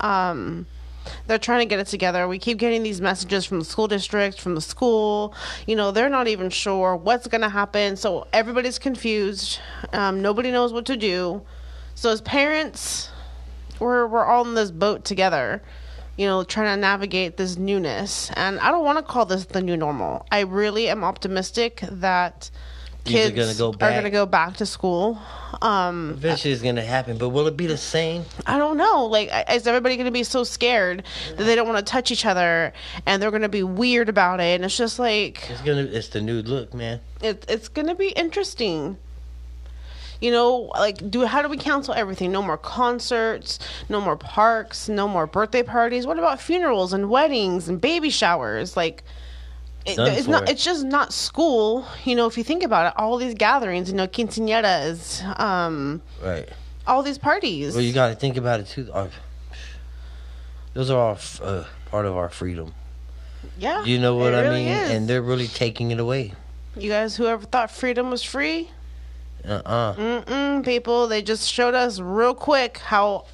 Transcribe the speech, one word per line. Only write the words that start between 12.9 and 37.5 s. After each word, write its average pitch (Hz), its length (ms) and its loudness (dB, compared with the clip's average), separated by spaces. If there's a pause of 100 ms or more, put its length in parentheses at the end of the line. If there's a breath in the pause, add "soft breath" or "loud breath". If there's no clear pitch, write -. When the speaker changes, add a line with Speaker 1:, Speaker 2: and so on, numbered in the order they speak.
Speaker 1:
we're, 240 280 4
we're 226 180 4
all 240 240 6
in 233 60 -4
this 214 180 2
boat 196 320 0
together, 175 580 2 (540 loud breath)
you 196 100 0
know, 190 160 2
trying 208 320 0
to 202 60 0
navigate 190 560 0
this 185 220 -2
newness. 190 760 -2
And 190 260 0
I 240 100 4
don't 330 140 2
wanna 294 180 2
call 240 240 2
this 185 180 0
the 190 160 -2
new 175 160 0
normal. 135 560 -2
I 208 80 4
really 208 480 0
am 190 160 0
optimistic 190 840 -2
that 180 640 0 (540 loud breath)
Speaker 2:
These 117 100 0
are 117 40 8 (120)
Speaker 1:
kids 104 60 -4
Speaker 2:
gonna 113 220 2
go 117 180 2
Speaker 1:
are 214 140 4
gonna 160 120 2
Speaker 2:
back. 202 100 0
Speaker 1:
go 202 140 4
back 180 300 2
to 208 100 -2
school. 185 520 0 (440 loud breath)
Um, 180 540 2
Speaker 2:
Eventually 147 360 0
it's 117 120 -2
gonna 120 180 0
happen, 120 340 0
but 120 120 0
will 143 180 2
it 151 100 0
be 170 120 -2
the 151 80 0
same? 165 480 -2 (200)
Speaker 1:
I 277 140 0
don't 302 180 2
know. 339 300 4
Like, 214 240 2
i-, - 240 2
is 240 140 2
everybody 254 280 2
gonna 247 140 0
be 240 140 0
so 254 180 0
scared 202 640 2 (320 loud breath)
that 190 80 -2
they 226 100 6
don't 226 140 4
wanna 220 140 2
touch 254 280 0
each 226 160 0
other 170 460 4 (340 loud breath)
and 196 160 2
they're 214 80 2
gonna 214 180 0
be 202 140 0
weird 233 460 2
about 185 320 4
it? 175 160 4
And 180 80 0
it's 190 120 -2
just 233 220 0
like 214 500 0
Speaker 2:
It's 120 120 -8
gonna, 143 240 0
it's 113 240 -4
the 107 120 -4
new 110 220 -2
look, 120 320 -6
man. 117 240 -6 (240)
Speaker 1:
it, 214 260 -2
it's 226 200 -2